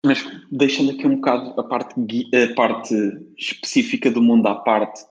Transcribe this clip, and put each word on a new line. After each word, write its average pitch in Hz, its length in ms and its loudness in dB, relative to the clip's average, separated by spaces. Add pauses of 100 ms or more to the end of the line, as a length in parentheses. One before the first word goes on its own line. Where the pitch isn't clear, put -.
Mas 139 180 2 (280)
deixando 135 400 2
aqui 147 160 -2
um 135 80 4
bocado 123 440 -2
a 113 40 -4
parte 123 360 -6
gui-, 117 360 -4
a 117 180 4
parte 117 420 0 (420)
específica - 720 -2
do 117 100 0
mundo 117 260 6
à 101 80 2
parte - 560 0